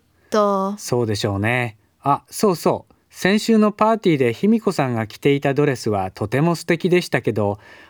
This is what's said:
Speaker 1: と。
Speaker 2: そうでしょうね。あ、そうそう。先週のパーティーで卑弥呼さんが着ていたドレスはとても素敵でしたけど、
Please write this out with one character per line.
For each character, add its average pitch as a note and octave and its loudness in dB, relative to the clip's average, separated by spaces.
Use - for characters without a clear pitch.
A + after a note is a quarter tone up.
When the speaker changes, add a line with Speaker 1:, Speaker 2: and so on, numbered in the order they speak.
Speaker 1:
と。 G3+ 0
Speaker 2:
そ B2 -2
う - 0
で G#2+ -2
し - -6
ょ G2+ -2
う G2 -2
ね。 A#2+ -2
あ、 C#3 0
そ - 0
う E3 0
そ D3+ -2
う。 - -20
先 G3 0
週 A3 2
の G#3 4
パ G#3+ 2
ー A3+ 0
テ F#3+ 0
ィ - 4
ー - -2
で A#2+ 2
卑 G3 -2
弥 A3 2
呼 G3 -2
さ C#3+ -2
ん B2 -2
が A2+ -2
着 - -18
て C#3+ 2
い C#3 0
た C#3 0
ド D3 2
レ C3 0
ス A2+ -4
は F#2+ -2
と - -6
て C3 0
も E3+ 2
素 - -12
敵 E3+ 0
で F3 4
し - -8
た C3 -2
け A#2 -2
ど、 G2+ -2